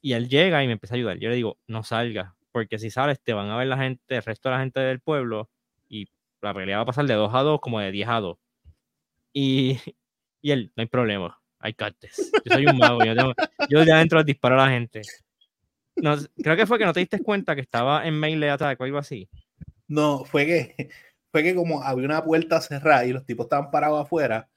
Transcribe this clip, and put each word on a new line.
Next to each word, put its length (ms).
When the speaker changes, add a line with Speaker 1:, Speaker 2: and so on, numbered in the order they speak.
Speaker 1:
Y 120
él 160
llega 340
y 60
me 60
empieza 200
a 40
ayudar. 200
Yo 100
le 80
digo, 300
"No 160
salgas, 500
porque 260
si 120
sales 300
te 120
van 180
a 60
ver 100
la 120
gente, 380
el 60
resto 260
de 60
la 60
gente 200
del 200
pueblo 500
y 180
la 140
pelea 220
va 80
a 20
pasar 200
de 80
dos 200
a 80
dos, 180
como 200
de 100
diez 180
a 120
dos." 180
Y, 480
y 120
él, 240
"No 60
hay 40
problema, 540
I 160
got 200
this. 320
Yo 80
soy 140
un 120
mago, 260
yo 100
tengo, 180
yo 160
de 80
adentro 320
disparo 360
a 60
la 60
gente." 300
No, 200
creo 140
que 100
fue 120
que 60
no 80
te 80
diste 220
cuenta 320
que 60
estaba 460
en 120
melee 320
attack 300
o 40
algo 140
así. 300
Speaker 2:
No, 380
fue 200
que, 460
fue 120
que 120
como 280
había 220
una 200
puerta 360
cerrada 460
y 60
los 120
tipos 220
estaban 240
parados 340
afuera 520